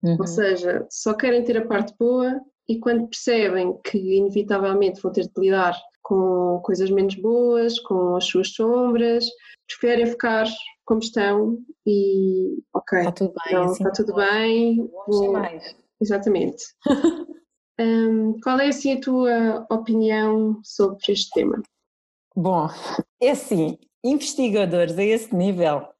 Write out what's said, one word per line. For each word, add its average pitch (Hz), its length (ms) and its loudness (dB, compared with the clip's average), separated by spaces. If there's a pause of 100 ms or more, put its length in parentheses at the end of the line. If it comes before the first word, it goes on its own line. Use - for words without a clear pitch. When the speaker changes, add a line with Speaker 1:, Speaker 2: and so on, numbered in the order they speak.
Speaker 1:
Uhum. 170 160 2
Speaker 2:
Ou 185 80 -2
seja, 180 640 0
só - 240 -2
querem 240 280 2
ter 233 140 0
a 220 80 -2
parte - 320 -2
boa 254 420 0 (300)
e 226 100 -2
quando 233 280 0
percebem 190 680 0 (100)
que - 120 -4 (200)
inevitavelmente 196 840 0
vão 185 100 -4
ter 185 120 0
de - 80 -8 (100)
lidar 190 340 2 (280)
com 180 600 0
coisas 190 280 0
menos 196 240 2
boas, 233 640 2
com 180 380 0
as 180 80 -2
suas 190 280 0
sombras, 233 720 2 (420)
preferem 240 380 0
ficar 233 400 0 (400)
como 220 140 2
estão 214 580 0 (300)
e, 190 680 2 (160)
ok, - 320 0
Speaker 1:
Tá 180 80 -2
tudo 190 200 -4 (120)
bem, 175 80 -2
Speaker 2:
não, 180 100 2
Speaker 1:
assim 180 220 -2
Speaker 2:
tá 190 60 0
tudo 208 220 -2
Speaker 1:
vamos. 202 180 2
Speaker 2:
bem, 226 460 2
Speaker 1:
Vamos 208 400 -2
sem 202 100 2
Speaker 2:
vou 196 60 0
Speaker 1:
mais. 170 420 -6 (260)
Speaker 2:
Exatamente. 202 640 0 (220)
Speaker 1:
<laughs> 320 480 0 (460)
Speaker 2:
Hum, 226 640 2
qual 262 160 0
é, 277 80 2
assim, 277 260 0
a 262 80 -4
tua 233 680 0
opinião 220 960 0
sobre 196 360 0 (100)
este 202 220 -2
tema? - 280 0 (760)
Speaker 1:
Bom, 170 340 0 (520)
é 254 100 4
assim, 165 460 -2 (260)
investigadores 202 960 0
a 196 60 0
esse 220 320 0
nível 175 420 2 (220)